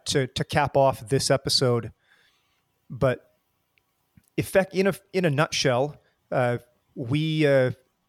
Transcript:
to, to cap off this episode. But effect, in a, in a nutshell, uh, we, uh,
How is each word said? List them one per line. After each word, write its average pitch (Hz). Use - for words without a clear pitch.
to, 135
to -
cap 147
off 131
this 139
episode. 120
But 127
effect, 185
in 190
a, 175
in 185
a 165
nutshell, 139
uh, 123
we, 151
uh, 131